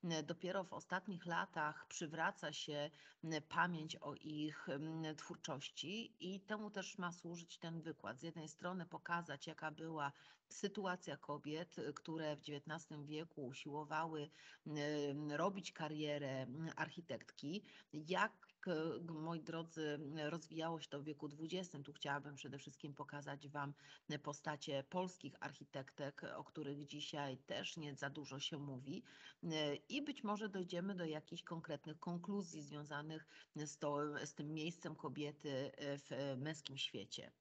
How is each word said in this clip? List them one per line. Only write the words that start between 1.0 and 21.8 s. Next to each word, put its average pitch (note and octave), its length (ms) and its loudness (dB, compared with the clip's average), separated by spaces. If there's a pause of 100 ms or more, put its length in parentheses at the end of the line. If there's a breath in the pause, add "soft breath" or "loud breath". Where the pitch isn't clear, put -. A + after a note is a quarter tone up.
latach E3+ 640 2
przywraca D#3+ 640 2
się, D3 360 0 (340 loud breath)
e, D#3+ 180 2
pamięć D#3+ 540 4
o D3 180 -4
ich, D3+ 560 -2
m, D#3+ 340 2 (140)
twórczości E3 1000 -4
i F#3+ 200 -2
temu G#3 320 -2
też F#3+ 260 -4
ma F3 140 4
służyć E3+ 460 -6
ten E3 240 -2
wykład. C3 380 -4
Z C#3+ 40 -10
jednej D#3+ 240 -4
strony F3+ 380 -2
pokazać, E3+ 640 -2
jaka D#3+ 240 -2
była D#3 400 -2 (380 loud breath)
sytuacja F#3 680 0
kobiet, D3+ 640 -2
e, C#3+ 140 0
które D#3 420 0
w D3 60 -10
dziewiętnastym D3+ 640 -4
wieku D3+ 400 -4
usiłowały, D3+ 840 0 (380 loud breath)
e, D3 720 4
robić F#3+ 340 2
karierę, D3 720 2
m, C#3+ 340 -2
architektki, D#3 880 -2 (300 loud breath)
jak, F3+ 400 6 (340)
e, F3+ 60 6 (400)
moi D#3+ 280 0
drodzy, D#3+ 580 0 (300)
rozwijało D#3+ 500 0
się - 100 -8
to C#3+ 120 -2
w - 20 -4
wieku D3+ 240 -4
dwudziestym. D#3+ 560 -2